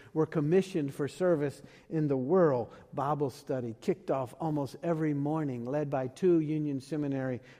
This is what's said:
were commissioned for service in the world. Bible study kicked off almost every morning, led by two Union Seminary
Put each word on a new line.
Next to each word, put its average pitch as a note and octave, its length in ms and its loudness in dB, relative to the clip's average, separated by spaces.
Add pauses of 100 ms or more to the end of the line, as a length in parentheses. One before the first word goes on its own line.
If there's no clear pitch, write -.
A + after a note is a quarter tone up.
(120)
were D#3 140 2
commissioned D#3 680 2
for C#3+ 140 -4
service D3 540 0 (260)
in D#3+ 180 0
the C#3 120 2
world. C3+ 500 4 (240)
Bible C#3 380 0
study B2 500 -6
kicked - 300 -4
off C3+ 280 -2
almost D3+ 440 -2
every D#3+ 320 0
morning, C#3+ 500 -2
led C#3+ 240 -2
by C3+ 200 -4
two F3 320 4
Union D3 420 -2
Seminary C3+ 580 -4 (200)